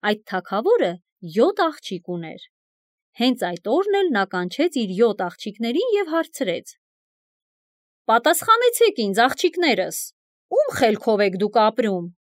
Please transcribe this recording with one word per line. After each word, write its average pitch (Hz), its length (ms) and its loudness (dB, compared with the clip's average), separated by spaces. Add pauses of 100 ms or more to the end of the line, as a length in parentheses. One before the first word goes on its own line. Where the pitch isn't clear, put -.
Այդ 214 200 -2
թագավորը 226 680 0 (340)
յոթ 220 360 0
աղջիկ 294 520 -4
ուներ։ 165 320 -10 (720)
Հենց 240 260 0
այդ 175 240 -6
օրն 381 300 0
էլ 392 140 2
նա 208 160 0
կանչեց 190 500 -2
իր 214 160 -2
յոթ 208 320 2
աղջիկներին 233 680 -4
և 403 220 -2
հարցրեց. 294 600 -4 (1400)
"Պատասխանեցեք 440 920 2
ինձ, 202 220 0
աղջիկներս, 269 760 0 (540)
ո՞ւմ 554 200 2
խելքով 220 520 2
եք 190 160 -2
դուք 208 180 0
ապրում"։ 214 480 0 (160)